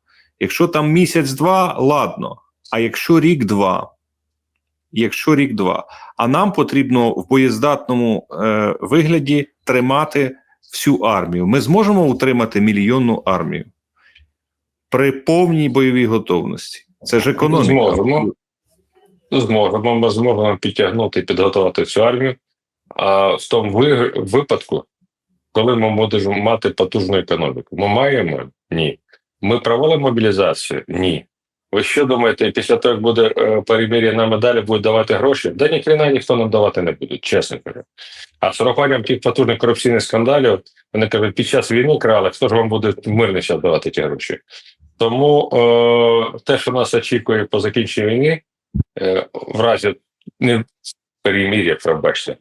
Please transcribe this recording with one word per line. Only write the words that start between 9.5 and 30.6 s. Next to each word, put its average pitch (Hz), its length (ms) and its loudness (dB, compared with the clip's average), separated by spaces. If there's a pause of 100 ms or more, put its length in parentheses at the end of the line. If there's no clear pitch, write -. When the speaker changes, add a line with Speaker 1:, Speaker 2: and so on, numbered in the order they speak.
Speaker 1:
тримати 131 720 0 (360)
всю - 240 0
армію. 90 500 0
Ми 127 140 2
зможемо 190 440 2
утримати 120 560 0
мільйонну 110 640 2
армію 82 380 -2 (1300)
при 135 220 2
повній 160 560 2
бойовій 127 380 2
готовності? 90 720 -4 (220)
Це 117 180 0
ж 139 100 0
економіка. 151 440 2
Speaker 2:
Зможемо. 110 580 0 (960)
Зможемо. 110 640 0
Ми 113 160 2
зможемо 107 460 0
підтягнути 104 640 -2
і - 20 0
підготувати 92 600 0
всю 107 240 0
армію. 123 280 0 (540)
А 98 460 0
в - 140 -8
тому 107 220 0
ви-, 123 460 2
випадку, 110 680 -2 (680)
коли 117 240 2
ми 110 140 2
будемо 104 420 0
мати 107 380 -2
потужну 98 480 -2
економіку. 80 580 -4
Ми 98 120 0
маємо? 104 520 0 (300)
Ні. 80 280 -4 (420)
Ми 110 180 0
провели 143 400 0
мобілізацію? 104 880 0